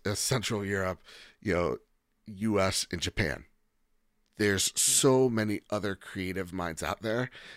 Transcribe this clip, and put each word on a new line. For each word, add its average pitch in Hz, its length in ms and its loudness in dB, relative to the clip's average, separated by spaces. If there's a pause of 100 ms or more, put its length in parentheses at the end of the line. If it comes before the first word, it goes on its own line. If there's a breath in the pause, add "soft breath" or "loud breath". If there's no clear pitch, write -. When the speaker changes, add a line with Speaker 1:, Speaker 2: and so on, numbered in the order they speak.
Speaker 1:
uh, 101 100 0
Central 110 500 -2
Europe, 95 380 -2 (380 loud breath)
you 98 120 0
know, 85 240 2 (480)
U 104 340 0
S, 95 320 0
and 87 100 -4
Japan. 82 440 -2 (920)
There's 101 320 2
Speaker 2:
Mm. - 80 -6
Speaker 1:
so 131 520 4
many 107 320 -2 (100)
other 101 240 -2
creative 92 580 -6
minds 85 300 -6
out - 180 -4
there, 117 300 -2 (260 loud breath)